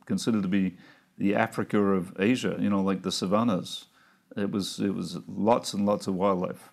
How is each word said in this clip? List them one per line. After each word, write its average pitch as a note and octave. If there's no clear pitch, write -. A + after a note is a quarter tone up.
considered G#2
to F#2
be F#2+
the G2
Africa A2
of G2
Asia, G#2+
you G#2
know, G2
like F#2+
the F#2
savannas. G2+
It G2+
was, G2
it G2+
was F2+
lots G2+
and G2+
lots G2+
of G2
wildlife F#2